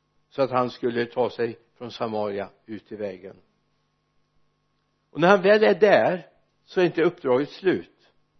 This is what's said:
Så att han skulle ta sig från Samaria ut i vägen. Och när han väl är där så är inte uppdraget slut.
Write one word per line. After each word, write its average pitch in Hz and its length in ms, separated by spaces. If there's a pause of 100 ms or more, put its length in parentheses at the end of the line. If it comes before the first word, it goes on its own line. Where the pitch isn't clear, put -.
(280)
Så - 140
att 127 80
han 123 200
skulle 117 360
ta 117 240
sig 117 280 (160)
från 120 160
Samaria 104 600 (160)
ut 107 260
i 107 40
vägen. 95 400 (1700)
Och - 100
när 170 80
han 196 140
väl 208 220
är 202 160
där 165 460 (380)
så - 160
är 180 40
inte 165 180
uppdraget 143 480
slut. - 600 (280)